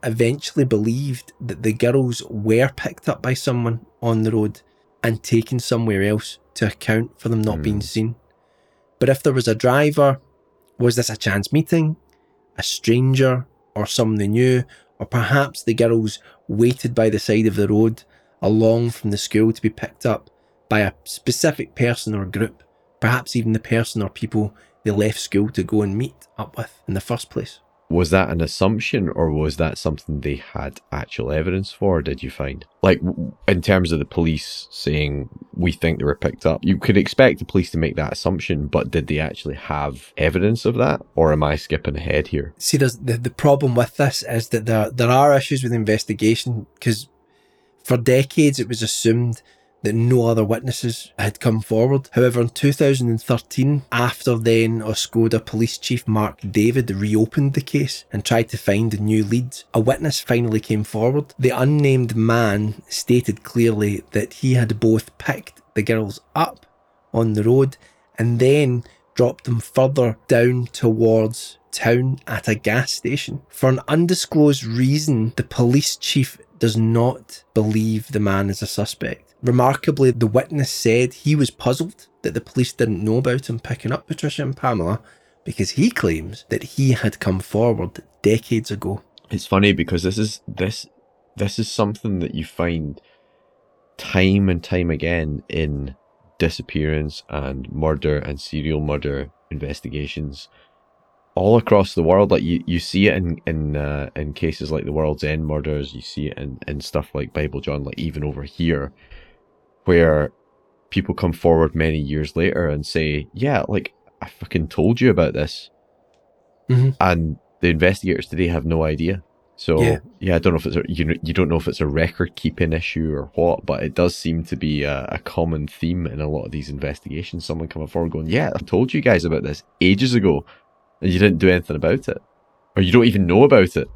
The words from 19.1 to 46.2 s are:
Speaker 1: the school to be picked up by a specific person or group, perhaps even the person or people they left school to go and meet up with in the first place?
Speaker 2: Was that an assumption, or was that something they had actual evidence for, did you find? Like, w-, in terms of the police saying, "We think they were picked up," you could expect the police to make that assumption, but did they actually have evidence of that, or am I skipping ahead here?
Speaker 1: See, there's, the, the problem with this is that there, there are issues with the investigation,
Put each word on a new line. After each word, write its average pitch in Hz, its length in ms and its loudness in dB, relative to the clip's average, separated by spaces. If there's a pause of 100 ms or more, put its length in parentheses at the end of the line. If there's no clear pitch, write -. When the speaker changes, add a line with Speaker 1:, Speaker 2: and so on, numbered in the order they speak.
Speaker 1:
the 101 60 -2
school 110 340 2
to - 120 -4
be 110 80 0
picked - 340 -12
up - 240 -4 (400)
by 107 120 2
a 98 120 0 (120)
specific - 680 -4
person 120 400 -2
or 98 120 -4
group, 98 360 -6 (380)
perhaps 120 340 -2
even 113 200 0
the 110 40 0
person 113 440 -2
or 95 80 -4
people 107 440 -4 (300)
they 107 60 0
left 104 280 0
school 104 300 -2
to 104 140 -4
go 104 180 0
and 98 160 -2
meet - 400 -8
up - 220 -14
with - 280 -12
in - 60 -4
the 95 80 -2
first - 300 -8
place? - 300 -10 (280)
Speaker 2:
Was 82 220 2
that 95 180 4
an 82 120 -2
assumption, 98 680 -2
or 80 240 0
was 76 240 -2
that 80 200 -2
something 76 440 -6
they 69 160 -4
had - 440 -12 (120)
actual - 400 -6
evidence 92 400 -2
for, 92 300 0
did 69 200 -6
you 67 80 -8
find? 69 340 -8 (180)
Like, 95 180 4
w-, 80 320 -6 (160)
in 92 140 2
terms 92 280 2
of 80 80 0
the 71 60 -2
police - 640 -4
saying, 71 580 -4 (280)
"We 85 160 0
think 82 260 -2
they - 60 -4
were 73 100 2
picked - 320 -4
up," 80 160 0
you 92 140 2
could - 200 2
expect - 440 4
the - 40 -10
police 92 280 0
to 82 60 -2
make 80 180 -2
that 78 160 -4
assumption, 80 560 -2
but - 240 -2
did 80 160 -2
they 76 100 -2
actually 73 380 -6
have 71 600 -8
evidence 90 480 0
of 120 120 0
that, 120 260 0 (140)
or 80 160 4
am 76 100 2
I 76 140 0
skipping 73 400 -4
ahead 76 320 -2
here? 71 300 -6
Speaker 1:
See, - 180 -2
there's, 127 220 0
the, 123 180 -4
the 120 120 -6
problem 139 460 2
with 120 220 0
this 139 260 0
is 113 280 -6
that 110 160 -2
there, 110 240 0
there 120 200 0
are 143 240 6
issues 135 300 0
with 120 80 -2
the 120 40 0
investigation, 110 880 0 (140)